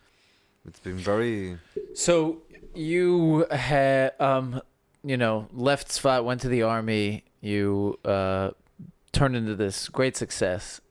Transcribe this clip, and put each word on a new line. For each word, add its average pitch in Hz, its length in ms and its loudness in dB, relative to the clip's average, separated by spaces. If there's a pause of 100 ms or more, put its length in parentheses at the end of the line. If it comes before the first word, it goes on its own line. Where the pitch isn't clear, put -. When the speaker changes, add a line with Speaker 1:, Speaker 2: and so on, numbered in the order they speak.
(680)
Speaker 1:
It's - 140 -20
been 92 160 -10
very 101 600 -2 (360)
Speaker 2:
So 165 480 0 (320)
you 165 800 2
ha-, 135 640 2
um, 131 420 0 (440)
you 135 120 -2
know, 110 360 0
left 135 360 0
Tzfat, 131 360 2
went 123 160 -2
to 135 80 -4
the 123 140 2
army. 110 600 0 (180)
You, 101 640 0
uh, 98 460 0 (640)
turned 131 240 2
into 110 180 -2
this 98 340 -4
great 131 280 -2
success, - 640 -4 (100)